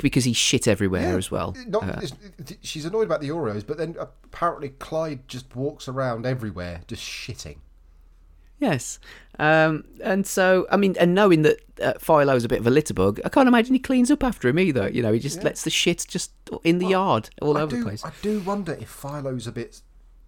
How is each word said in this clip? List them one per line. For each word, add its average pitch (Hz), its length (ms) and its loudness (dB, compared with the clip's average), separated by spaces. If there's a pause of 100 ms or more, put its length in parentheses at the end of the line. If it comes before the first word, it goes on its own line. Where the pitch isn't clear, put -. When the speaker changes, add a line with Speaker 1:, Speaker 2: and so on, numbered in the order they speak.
Speaker 1:
because 135 220 2
he's 120 140 0
shit - 300 2
everywhere 95 440 0
Speaker 2:
Yeah. 90 60 0
Speaker 1:
as 92 120 -4
well. 95 260 -6 (120)
Speaker 2:
Not, 214 160 -2
Speaker 1:
Uh, - 180 -6
Speaker 2:
it's, 180 600 -14
she's - 240 -12
annoyed 214 200 -2
about 160 160 -2
the 139 80 -6
Oreos, 117 360 -6
but 151 120 -8
then 165 220 -6
apparently 156 680 -8
Clyde 160 580 -8
just - 280 -16
walks 143 320 -6
around 127 380 -4
everywhere 90 640 -6
just - 160 -12
shitting. - 540 -12 (1040)
Speaker 1:
Yes. 175 380 -2 (400)
Um, 156 460 4 (200)
and 196 220 0
so, 185 460 4
I 185 60 4
mean, 196 220 2
and 175 140 6
knowing 185 300 6
that, 147 160 4 (220)
uh, 131 180 0
Philo's 139 440 4
a 117 40 -2
bit 123 120 0
of 107 80 -4
a 120 40 6
litterbug, 104 520 2
I 185 60 -4
can't 269 180 6
imagine 247 280 4
he 254 40 2
cleans 247 300 2
up 294 140 2
after 233 240 -2
him 131 100 4
either. 143 320 2
You 120 140 -2
know, 110 100 2
he 117 60 2
just 147 200 -6
Speaker 2:
Yeah. - 60 -8
Speaker 1:
lets - 180 -2
the 156 60 -4
shit - 400 0
just - 220 -8 (320)
in 170 160 4
the 185 60 -2
Speaker 2:
Well, 185 60 0
Speaker 1:
yard 185 380 2 (120)
all 147 160 2
Speaker 2:
I 147 40 0
Speaker 1:
over 156 140 -4
Speaker 2:
do, - 40 -4
Speaker 1:
the 233 60 -4
place. 107 180 -8
Speaker 2:
I 165 80 -12 (120)
do 214 160 -2
wonder 190 340 -6
if - 160 -12
Philo's 135 560 -8
a 120 60 -8
bit - 300 -12 (460)